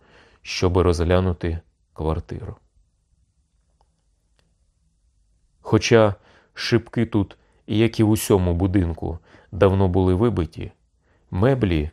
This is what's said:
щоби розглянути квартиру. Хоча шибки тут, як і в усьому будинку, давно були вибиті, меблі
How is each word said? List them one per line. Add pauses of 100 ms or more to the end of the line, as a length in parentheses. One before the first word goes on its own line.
(420)
щоби
розглянути (340)
квартиру. (3000)
Хоча (380)
шибки
тут, (300)
як
і
в
усьому
будинку, (320)
давно
були
вибиті, (600)
меблі